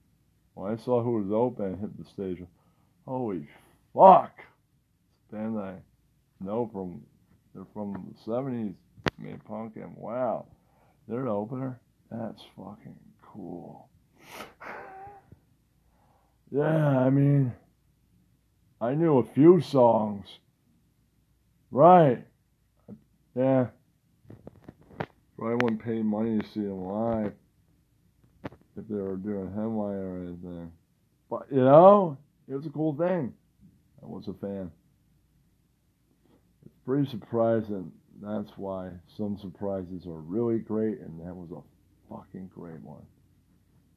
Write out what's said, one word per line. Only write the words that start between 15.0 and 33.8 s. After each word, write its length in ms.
Yeah, 460
I 120
mean, 420
I 140
knew 240
a 60
few 360
songs. 640
Right. 560
Yeah. 320
Probably 240
wouldn't 220
pay 180
money 380
to 80
see 140
them 200
live 520
if 120
they 80
were 200
doing 360
headline 460
or 260
anything. 480
But, 220
you 80
know, 580
it 80
was 100
a 40
cool 260
thing. 360